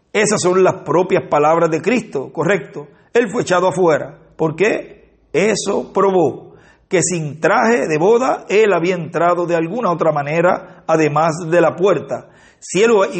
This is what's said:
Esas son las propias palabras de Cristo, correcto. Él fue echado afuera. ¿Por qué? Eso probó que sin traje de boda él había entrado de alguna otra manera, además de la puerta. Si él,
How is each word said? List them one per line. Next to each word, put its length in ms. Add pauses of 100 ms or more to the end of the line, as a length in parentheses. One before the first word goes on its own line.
(120)
Esas 300
son 200
las 200
propias 480
palabras 400
de 100
Cristo, 500
correcto. 580 (260)
Él 160
fue 120
echado 260
afuera. 500 (180)
¿Por 180
qué? 640 (140)
Eso 640
probó 600 (320)
que 140
sin 380
traje 460
de 120
boda 500
él 260
había 220
entrado 500
de 80
alguna 380
otra 200
manera, 720
además 480 (140)
de 120
la 160
puerta. 520 (300)
Si 240
él, 80 (300)